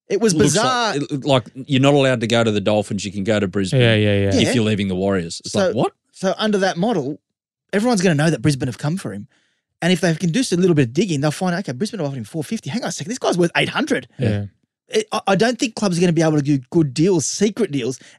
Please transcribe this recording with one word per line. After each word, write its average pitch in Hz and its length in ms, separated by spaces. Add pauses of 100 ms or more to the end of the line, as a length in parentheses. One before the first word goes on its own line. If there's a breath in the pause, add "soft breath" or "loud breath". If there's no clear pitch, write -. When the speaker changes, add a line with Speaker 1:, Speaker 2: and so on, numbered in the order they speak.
Speaker 1:
It 196 120
was 220 120
Speaker 2:
Looks 151 200
Speaker 1:
bizarre. 233 440
Speaker 2:
like, 143 140
it, 135 140
like 135 180 (100)
you're 131 280
not 143 120
allowed 131 280
to 117 60
go 117 160
to 113 80
the 104 100
Dolphins. 104 440
You 98 60
can 98 120
go 107 160
to 101 80
Brisbane 98 340
Speaker 3:
Yeah, 117 140
yeah, 104 180 (100)
yeah. 98 60
Speaker 2:
if 110 120
Speaker 1:
Yeah. - 120
Speaker 2:
you're 117 100
leaving 104 240
the 92 80
Warriors. 92 460
It's - 100
Speaker 1:
So, 185 160
Speaker 2:
like, 104 80
what? 160 180 (180)
Speaker 1:
so 185 260
under 208 220
that 175 180
model, 170 420 (540)
everyone's 208 280
gonna 175 140
know 151 140
that 135 120
Brisbane 131 260
have 120 100
come 156 200
for 120 160
him. 101 140 (540)
And 170 120
if 180 80
they 165 140
can 170 160
do 190 80
a 247 160
little 175 200
bit 143 120
of 113 60
digging, 151 280
they'll 151 80
find, 180 300
"Okay, - 120
Brisbane 196 280
have 147 80
offered 135 100
him 113 60
four 151 200
fifty. 220 280
Hang 240 100
on - 80
a - 20
second, 147 200
this 254 80
guy's - 180
worth 170 180
eight 147 140
hundred." 180 380 (100)
Speaker 3:
Yeah. 120 120
Speaker 2:
Yeah. 101 160 (440)
Speaker 1:
It, - 220
I, 233 160
I 196 80
don't 226 240
think 226 160
clubs 190 220
are 170 40
gonna 180 120
be 160 100
able 156 140
to 147 40
do 143 160 (140)
good 156 240
deals, 165 320
secret 202 440
deals, 131 280 (200 loud breath)